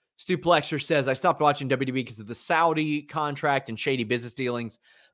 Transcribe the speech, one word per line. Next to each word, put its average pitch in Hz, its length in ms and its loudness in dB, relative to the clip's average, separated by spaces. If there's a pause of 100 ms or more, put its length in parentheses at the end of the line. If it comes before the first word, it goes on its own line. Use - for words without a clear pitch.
(180)
Stuplexer 165 640 2
says, 143 260 2
"I 131 60 2
stopped 160 260 2
watching 143 280 2
W 131 180 0
W 127 120 -2
E 127 60 -2
because 120 140 -14
of 107 80 -14
the 117 80 -10
Saudi 156 680 2
contract 147 680 -2
and 113 100 -8
shady 131 240 0
business 120 300 -4
dealings. 120 440 -6 (360)